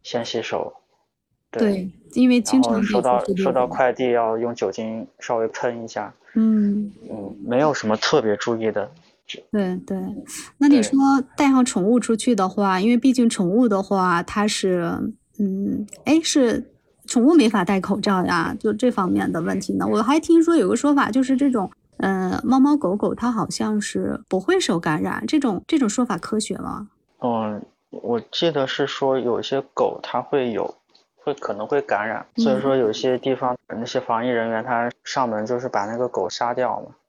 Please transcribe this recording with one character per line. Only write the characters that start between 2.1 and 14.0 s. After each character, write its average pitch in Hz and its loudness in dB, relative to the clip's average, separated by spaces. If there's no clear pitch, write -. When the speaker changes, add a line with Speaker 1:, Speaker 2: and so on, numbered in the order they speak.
Speaker 2:
因 247 4
为 247 6
经 262 2
常 233 2
得 214 2
Speaker 1:
然 202 0
后 214 -2
收 - 2
到， 123 2
Speaker 2:
出 - -2
去 - -
遛 185 0
狗。 - 2
Speaker 1:
收 - 0
到 123 2
快 123 2
递 123 0
要 113 2
用 117 -2
酒 104 -2
精 113 -8
稍 120 -4
微 113 0
喷 117 -6
一 113 -12
下。 104 -8
Speaker 2:
嗯。 208 2
Speaker 1:
嗯， 208 -12
没 120 0
有 147 4
什 110 -6
么 110 2
特 143 2
别 104 0
注 117 -2
意 110 -2
的， 101 -4
就 - -16
Speaker 2:
对， 190 -2
对。 190 -8
那 285 4
你 277 6
说 269 0
带 285 2
上 262 6
宠 190 -2
物 226 4
出 226 0
去 233 0
的 190 0
话， 190 0
Speaker 1:
对。 185 0
Speaker 2:
因 226 4
为 247 6
毕 254 4
竟 233 4
宠 185 0
物 233 4
的 196 2
话， 185 2